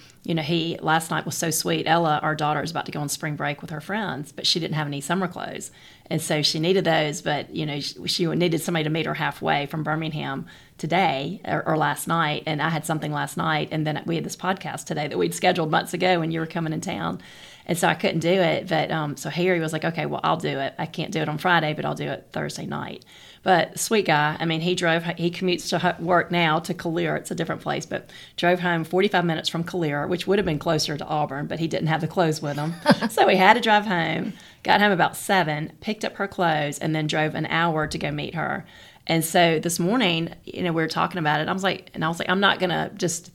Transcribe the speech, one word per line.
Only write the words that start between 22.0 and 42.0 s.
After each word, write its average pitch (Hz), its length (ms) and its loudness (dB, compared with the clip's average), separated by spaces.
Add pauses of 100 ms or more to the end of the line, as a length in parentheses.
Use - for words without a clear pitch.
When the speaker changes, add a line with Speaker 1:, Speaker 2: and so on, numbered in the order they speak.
Speaker 1:
it - 240 -8
Thursday 151 320 -6
night." - 400 -8 (380)
But - 360 4
sweet 220 260 2
guy, 151 340 4
I 165 60 -2
mean, 160 160 0
he 175 140 2
drove, 165 280 2 (140)
he 175 140 0
commutes 175 380 -2
to 175 100 0
hu-, 175 240 0
work 170 280 4
now 165 280 2
to 165 140 -4
Calera. 165 460 -2
It's - 120 -10
a - 40 -6
different - 260 -4
place, 151 240 -4
but - 240 -8 (260)
drove 175 240 4
home 175 240 0
forty-five 185 420 2
minutes 160 220 0
from 170 160 -2
Calera, 156 440 -2
which 175 180 -2
would 196 140 4
have 196 60 2
been 156 140 0
closer 156 380 0
to - 80 -8
Auburn, 147 400 -2
but 165 140 -4
he 160 80 0
didn't - 200 -2
have 156 140 2
the 156 60 0
clothes 156 340 2
with 143 160 -4
him. 151 220 -4
Speaker 2:
<laughs> 277 320 4
Speaker 1:
So - 160 4
he 202 100 6
had 196 160 8
to 240 80 0
drive 208 240 4
home, 165 480 -2 (300)
got - 180 6
home 208 100 6
about 165 240 2
seven, 156 560 0 (100)
picked - 220 -6
up - 120 -4
her 196 120 -2
clothes, 151 520 0
and 156 160 0
then 156 100 0
drove 156 300 0
an 156 100 -2
hour 165 420 0
to - 120 -6
go 147 120 -4
meet 143 220 -6
her. 143 320 -4 (420)
And 165 180 2
so 170 320 4
this 165 220 -2
morning, 175 500 2 (160)
you - 160 -10
know, 180 100 0
we 160 120 0
were 160 40 2
talking 170 300 -2
about 151 240 2
it. 160 80 -4
I - 40 0
was 190 100 -4
like, - 320 -4
and 175 100 -2